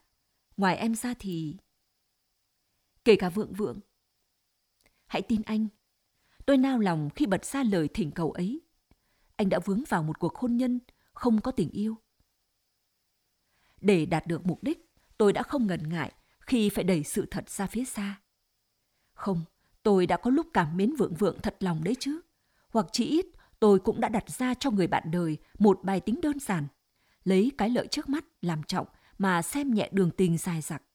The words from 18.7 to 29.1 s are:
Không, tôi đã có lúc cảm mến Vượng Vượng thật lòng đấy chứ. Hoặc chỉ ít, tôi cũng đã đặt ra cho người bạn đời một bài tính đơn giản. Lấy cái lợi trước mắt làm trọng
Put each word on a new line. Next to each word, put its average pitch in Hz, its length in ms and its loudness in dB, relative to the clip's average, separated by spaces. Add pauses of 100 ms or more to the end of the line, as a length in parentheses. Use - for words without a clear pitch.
Không, 170 300 -4 (380)
tôi 190 240 6
đã 180 100 2
có 240 140 -2
lúc 311 220 2
cảm 170 240 2
mến 214 200 2
Vượng 180 180 0
Vượng 170 280 0
thật - 180 -6
lòng 165 240 -2
đấy 220 160 -2
chứ. 302 200 -4 (480)
Hoặc 208 240 0
chỉ 233 120 0
ít, 330 220 0 (340)
tôi 208 180 8
cũng 214 220 -2
đã 226 80 0
đặt 214 200 -2
ra 254 260 -2
cho 277 160 -2
người 190 160 2
bạn - 240 -2
đời 165 280 -2 (200)
một 202 260 6
bài 190 160 -2
tính 254 200 -4
đơn 294 180 -2
giản. 165 280 -4 (580)
Lấy 190 340 4
cái 226 120 0
lợi 247 160 0
trước - 220 -8
mắt 285 160 -2 (160)
làm 160 220 -4
trọng 180 240 -4 (320)